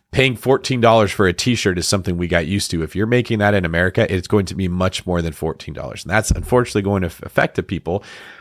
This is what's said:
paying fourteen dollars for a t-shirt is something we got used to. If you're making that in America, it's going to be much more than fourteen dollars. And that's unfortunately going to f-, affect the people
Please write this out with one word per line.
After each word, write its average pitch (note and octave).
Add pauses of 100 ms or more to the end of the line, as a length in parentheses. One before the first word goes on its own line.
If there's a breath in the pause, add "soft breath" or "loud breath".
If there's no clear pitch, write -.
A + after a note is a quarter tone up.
(100)
paying C3
fourteen C3
dollars A2+
for G2
a F2
t-shirt G2+
is E2
something F#2
we F2
got E2+
used F#2+
to. E2
If D#2
you're G#2
making A#2+
that G#2
in F#2+
America, F2+
it's F2+
going G2+
to D#2+
be F#2
much F2+
more F2
than E2
fourteen D#2+
dollars. -
And -
that's G#2+
unfortunately G#2+
going G2
to F2
f-, -
affect -
the -
people E2+ (380 loud breath)